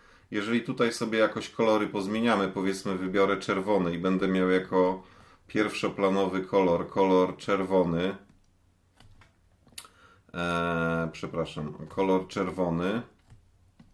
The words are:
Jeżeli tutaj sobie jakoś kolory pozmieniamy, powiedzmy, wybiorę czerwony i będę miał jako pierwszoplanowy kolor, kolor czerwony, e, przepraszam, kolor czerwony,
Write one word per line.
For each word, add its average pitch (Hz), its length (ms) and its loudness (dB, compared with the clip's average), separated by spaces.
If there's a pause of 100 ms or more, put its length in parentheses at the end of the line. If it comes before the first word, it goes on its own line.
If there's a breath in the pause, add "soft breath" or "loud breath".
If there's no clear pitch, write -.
(300 soft breath)
Jeżeli 110 300 0
tutaj 117 320 0
sobie 110 260 -2
jakoś 107 320 0
kolory 110 360 2
pozmieniamy, 104 640 0
powiedzmy, 95 500 -4
wybiorę 98 380 2
czerwony 95 580 0
i 85 40 -6
będę 92 300 0
miał 92 220 2
jako 92 520 2 (440 loud breath)
pierwszoplanowy 98 960 0
kolor, 92 480 2
kolor 92 480 4
czerwony, 92 800 0 (2250 loud breath)
e, 85 800 -2
przepraszam, 78 640 -6 (140)
kolor 95 400 0
czerwony, 92 720 -2 (920)